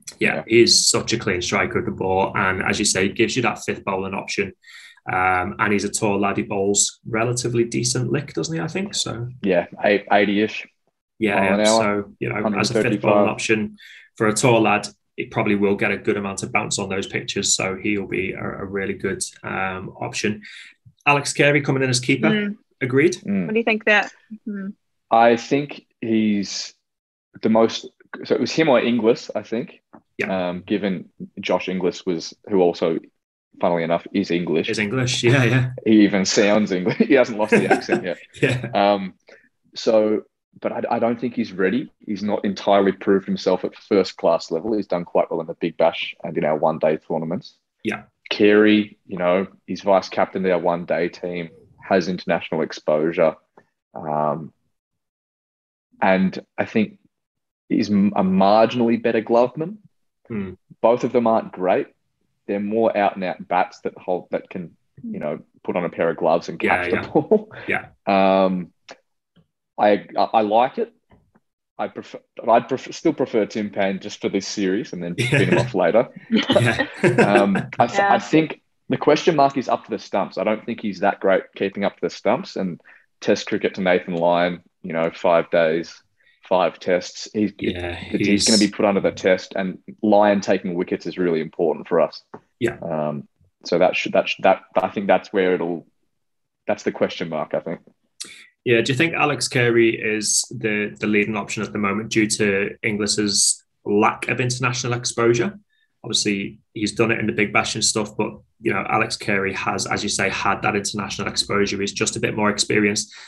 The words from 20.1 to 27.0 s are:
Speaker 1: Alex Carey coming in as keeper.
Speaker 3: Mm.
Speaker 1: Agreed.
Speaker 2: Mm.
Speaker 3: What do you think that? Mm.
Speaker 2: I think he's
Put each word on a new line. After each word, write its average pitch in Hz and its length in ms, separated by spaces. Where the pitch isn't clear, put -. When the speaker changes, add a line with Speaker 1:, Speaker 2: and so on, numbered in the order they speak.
Speaker 1:
Alex 143 260
Carey 147 280
coming 139 200
in 131 80
as 127 120
keeper. - 280
Speaker 3:
Mm. 208 280
Speaker 1:
Agreed. 139 320
Speaker 2:
Mm. 196 220
Speaker 3:
What 220 60
do 220 60
you 233 60
think 220 200
that? 208 260
Mm. 202 260
Speaker 2:
I 117 280
think 143 500
he's 107 720